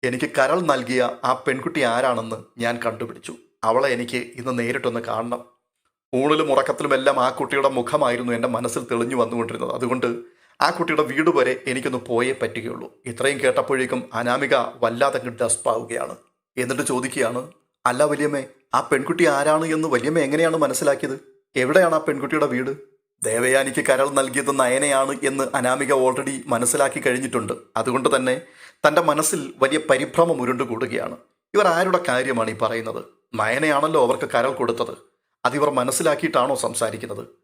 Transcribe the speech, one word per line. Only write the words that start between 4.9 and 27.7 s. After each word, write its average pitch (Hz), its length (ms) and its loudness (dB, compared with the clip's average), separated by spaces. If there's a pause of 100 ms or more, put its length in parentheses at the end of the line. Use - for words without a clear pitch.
കാണണം." 117 520 -6 (640)
ഊണിലും 151 380 2
ഉറക്കത്തിലും 135 420 2
എല്ലാം 131 260 2
ആ 127 100 2
കുട്ടിയുടെ 139 380 0
മുഖമായിരുന്നു 123 640 0
എൻ്റെ 117 160 0
മനസ്സിൽ 120 420 -4
തെളിഞ്ഞു 120 260 0
വന്നുകൊണ്ടിരുന്നത്. 117 560 -2
അതുകൊണ്ട് 123 500 -2 (380)
ആ 151 100 -2
കുട്ടിയുടെ 165 320 -2
വീട് 147 280 0
വരെ 127 360 0
എനിക്കൊന്ന് 131 320 -6
പോയേ 123 440 -4
പറ്റുകയുള്ളൂ. 117 500 -10 (140)
ഇത്രയും 127 340 -2
കേട്ടപ്പോഴേക്കും 127 600 0 (120)
അനാമിക 123 400 0
വല്ലാതെ 120 640 0
അങ്ങ് 120 140 -8 (100)
ഡസ്പാവുകയാണ്. 117 760 -2 (400)
എന്നിട്ട് 127 260 -2
ചോദിക്കുകയാണ്, 127 680 -2 (360)
"അല്ല 123 180 2
വല്യമ്മേ, 143 400 0 (300)
ആ 127 60 4
പെൺകുട്ടി 160 440 0
ആരാണ് 151 420 4
എന്ന് 156 220 0
വല്യമ്മ 135 300 2
എങ്ങനെയാണ് 160 380 2
മനസ്സിലാക്കിയത്? 139 640 0 (360)
എവിടെയാണ് 160 380 4
ആ 156 40 4
പെൺകുട്ടിയുടെ 147 480 0
വീട്?" 127 300 -2 (480)
ദേവയാനിക്ക് 131 640 2
കരൾ 135 200 4
നൽകിയത് 135 520 0
നയനയാണ് 135 640 2
എന്ന് 135 220 0 (100)
അനാമിക 131 400 2
already 135 520 0
മനസ്സിലാക്കി 123 540 0
കഴിഞ്ഞിട്ടുണ്ട്. 123 520 -2 (240)